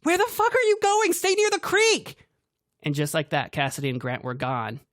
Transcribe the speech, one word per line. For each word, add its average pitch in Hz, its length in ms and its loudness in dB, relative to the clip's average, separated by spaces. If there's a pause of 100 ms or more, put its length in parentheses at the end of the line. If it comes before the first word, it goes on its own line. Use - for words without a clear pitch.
Where 339 160 2
the 403 100 4
fuck 453 260 0
are 508 140 2
you 415 140 4
going? 403 320 2
Stay 381 220 0
near 415 140 2
the 403 100 -2
creek. 403 580 0 (640)
And 147 140 -2
just 147 180 -2
like 156 160 -2
that, 147 220 -2
Cassidy 139 380 -4
and 127 120 -4
Grant 123 220 -6
were 123 100 -6
gone. 123 460 -4 (140)